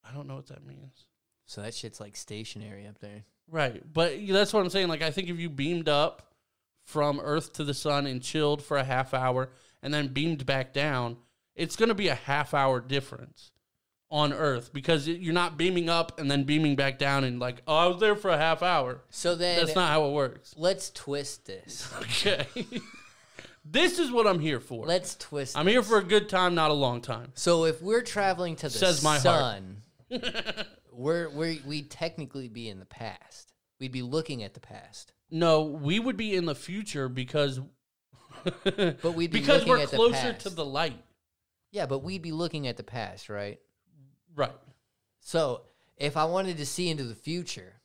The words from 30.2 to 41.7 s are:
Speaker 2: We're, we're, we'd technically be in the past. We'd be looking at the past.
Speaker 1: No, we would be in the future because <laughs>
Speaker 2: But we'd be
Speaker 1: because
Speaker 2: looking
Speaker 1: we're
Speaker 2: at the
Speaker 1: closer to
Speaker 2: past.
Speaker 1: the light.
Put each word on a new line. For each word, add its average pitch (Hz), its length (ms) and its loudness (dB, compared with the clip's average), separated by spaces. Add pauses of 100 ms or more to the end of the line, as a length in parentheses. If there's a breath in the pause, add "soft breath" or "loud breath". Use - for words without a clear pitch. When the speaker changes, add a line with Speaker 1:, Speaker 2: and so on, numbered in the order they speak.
Speaker 2:
We're, 160 360 -2
we're, 160 280 -4 (100)
we'd 147 240 -8
technically 143 580 -8
be 113 220 -10
in 98 80 -14
the 95 80 -18
past. - 680 -16 (260)
We'd 131 140 -10
be 127 100 -6
looking 143 400 -4
at 98 120 -12
the - 60 -18
past. - 520 -20 (180)
Speaker 1:
No, 160 340 4
we 151 360 -2
would 233 160 -2
be 214 180 -4
in 180 120 0
the 151 80 -2
future 165 540 -6
because 131 520 -2 (540)
<laughs> - 500 -8
Speaker 2:
But 175 500 0
we'd 165 160 -2
be - 100 0
Speaker 1:
because - 200 6
Speaker 2:
looking 226 120 -2
Speaker 1:
we're 247 80 8
Speaker 2:
at - 100 0
the 220 60 -2
Speaker 1:
closer 240 360 4
to - 120 -12
Speaker 2:
past. 185 120 -8
Speaker 1:
the 160 80 -4
light. 139 380 -4 (680)